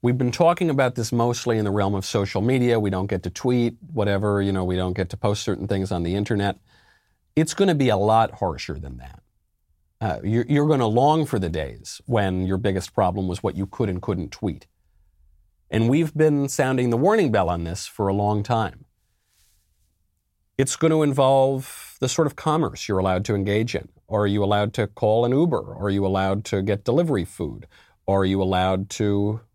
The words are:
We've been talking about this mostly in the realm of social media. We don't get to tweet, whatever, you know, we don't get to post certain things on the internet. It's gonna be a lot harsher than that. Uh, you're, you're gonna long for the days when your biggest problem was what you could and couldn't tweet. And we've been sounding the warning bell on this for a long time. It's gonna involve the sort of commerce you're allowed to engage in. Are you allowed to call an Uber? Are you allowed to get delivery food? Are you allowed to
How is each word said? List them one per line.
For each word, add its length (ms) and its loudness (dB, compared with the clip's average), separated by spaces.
We've 160 2
been 140 0
talking 360 4
about 280 0
this 160 -4
mostly 480 0
in 40 0
the 60 -2
realm 240 0
of 120 -4
social 360 -2
media. 380 2
We 100 0
don't 160 -2
get 160 -4
to 80 -6
tweet, 480 0
whatever, 480 0
you 100 0
know, 120 -2
we 120 0
don't 200 -2
get 160 -4
to 60 -12
post 260 -2
certain 240 -4
things 240 -2
on 100 -2
the 140 -2
internet. 420 -2
It's 180 2
gonna 220 2
be 140 2
a 80 4
lot 420 4
harsher 400 -4
than 180 -12
that. 240 -20
Uh, 220 -2
you're, 260 0
you're 180 4
gonna 200 4
long 360 4
for 140 -2
the 120 0
days 580 -8
when 400 0
your 100 0
biggest 380 -2
problem 320 0
was 160 -6
what 120 -2
you 120 -4
could 220 -2
and 120 -4
couldn't 300 -4
tweet. 340 -8
And 180 2
we've 280 2
been 340 2
sounding 400 0
the 80 2
warning 340 2
bell 160 2
on 160 -2
this 220 -8
for 220 -4
a 60 2
long 280 0
time. 440 -4
It's 180 0
gonna 280 2
involve 960 2
the 100 -2
sort 160 2
of 100 -4
commerce 520 -2
you're 120 0
allowed 260 2
to 100 0
engage 400 0
in. 140 -6
Are 180 0
you 160 0
allowed 300 0
to 120 -2
call 400 0
an 60 0
Uber? 480 0
Are 100 -2
you 160 0
allowed 400 0
to 160 -2
get 220 -2
delivery 420 0
food? 400 -10
Are 180 2
you 180 2
allowed 480 0
to 500 0